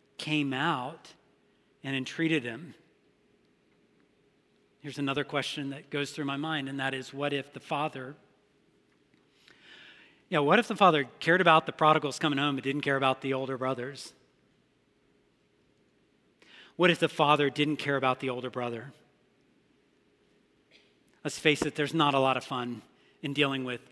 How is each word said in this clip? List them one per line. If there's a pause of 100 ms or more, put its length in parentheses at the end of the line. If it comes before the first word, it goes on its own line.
(180)
came
out (680)
and
entreated
him." (2000)
Here's
another
question
that
goes
through
my
mind,
and
that
is,
what
if
the
father, (2250)
yeah,
what
if
the
father (140)
cared
about
the
prodigals
coming
home
but
didn't
care
about
the
older
brothers? (2500)
What
if
the
father
didn't
care
about
the
older
brother? (2250)
Let's
face
it,
there's
not
a
lot
of
fun (400)
in
dealing
with